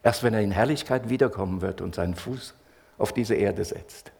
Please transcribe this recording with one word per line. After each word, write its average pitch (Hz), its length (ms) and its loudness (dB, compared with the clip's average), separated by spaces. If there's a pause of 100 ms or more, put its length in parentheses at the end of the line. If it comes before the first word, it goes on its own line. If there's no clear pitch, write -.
Erst 117 200 4
wenn 113 120 4
er 107 60 4
in 101 100 2
Herrlichkeit 123 580 0
wiederkommen 95 520 0
wird 92 200 -4
und 90 140 -6
seinen 87 200 -2
Fuß 123 400 -10 (440)
auf 104 140 0
diese 117 220 0
Erde 98 300 2
setzt - 560 -12